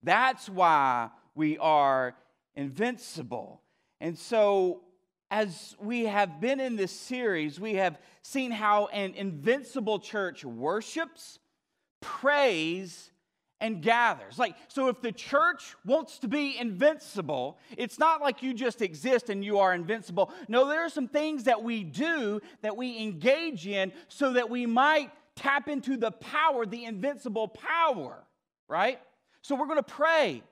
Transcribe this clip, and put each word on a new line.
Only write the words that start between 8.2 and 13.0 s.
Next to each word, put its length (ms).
seen 300
how 340
an 300
invincible 840
church 480
worships, 920
prays, 1080